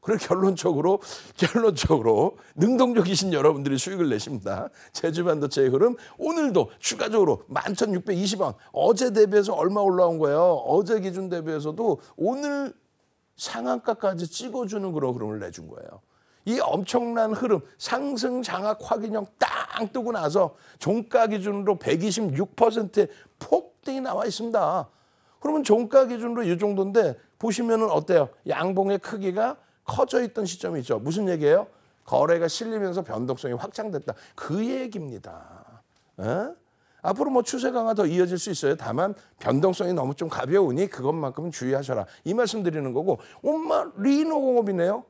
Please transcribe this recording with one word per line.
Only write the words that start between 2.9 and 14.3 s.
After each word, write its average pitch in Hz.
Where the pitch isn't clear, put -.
여러분들이 139
수익을 175
내십니다. 104
제주 165
반도체의 143
흐름, 208
오늘도 285
추가적으로 214
만 -
천육백이십 190
원. 139
어제 226
대비해서 202
얼마 180
올라온 180
거예요? 156
어제 190
기준 185
대비해서도 160
오늘 277
상한가까지 226